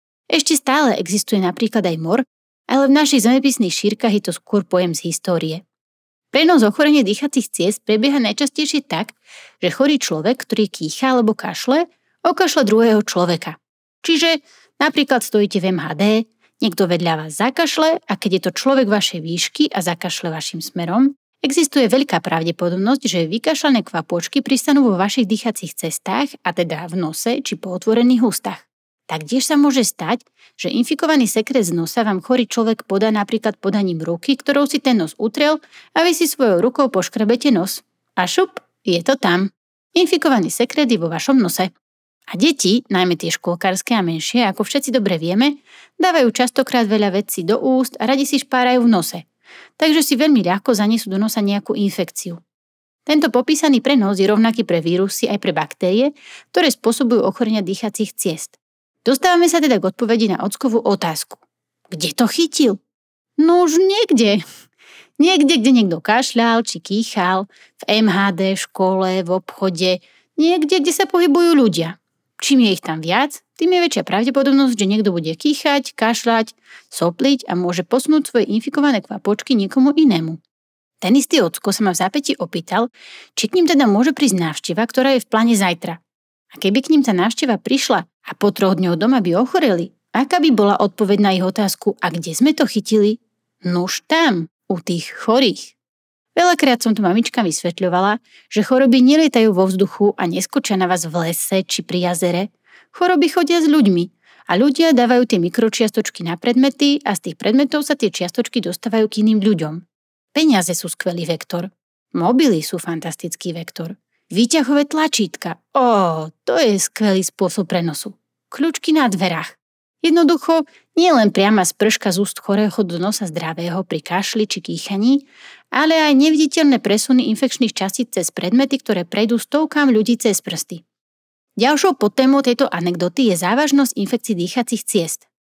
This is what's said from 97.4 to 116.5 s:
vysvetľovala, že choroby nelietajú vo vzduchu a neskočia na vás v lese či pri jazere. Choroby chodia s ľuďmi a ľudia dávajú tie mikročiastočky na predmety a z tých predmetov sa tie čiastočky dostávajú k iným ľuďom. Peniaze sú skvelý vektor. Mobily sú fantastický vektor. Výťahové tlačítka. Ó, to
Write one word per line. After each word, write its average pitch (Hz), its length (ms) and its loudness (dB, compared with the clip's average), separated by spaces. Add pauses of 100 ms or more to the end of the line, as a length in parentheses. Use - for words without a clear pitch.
vysvetľovala, 180 720 -2 (320)
že 208 160 0
choroby 254 320 4
nelietajú 254 560 4
vo 185 80 2
vzduchu 190 560 0
a - 80 -2
neskočia 196 480 -4
na 185 160 0
vás 170 160 -2
v 165 240 -4
lese 190 320 -2
či - 240 -8
pri 180 240 -2
jazere. 175 400 -2 (400)
Choroby 349 400 2
chodia 339 320 0
s 311 80 4
ľuďmi 196 340 4 (460)
a 180 80 0
ľudia 294 320 2
dávajú 240 400 4
tie 208 80 2
mikročiastočky 214 880 -2
na 170 80 -4
predmety 269 720 2
a 202 80 -2
z - 160 -8
tých 156 80 -12
predmetov 285 480 0
sa 302 80 0
tie 220 160 -2
čiastočky - 480 -4
dostávajú 214 480 -2
k 214 160 -2
iným 214 160 4
ľuďom. 170 480 -2 (480)
Peniaze 220 400 2
sú - 160 -8
skvelý 170 400 -6
vektor. 175 400 -6 (400)
Mobily 214 480 2
sú 165 240 -8
fantastický 165 720 -8
vektor. 170 400 -12 (360)
Výťahové 269 560 2
tlačítka. 285 720 -4 (160)
Ó, 185 560 2 (160)
to - 80 0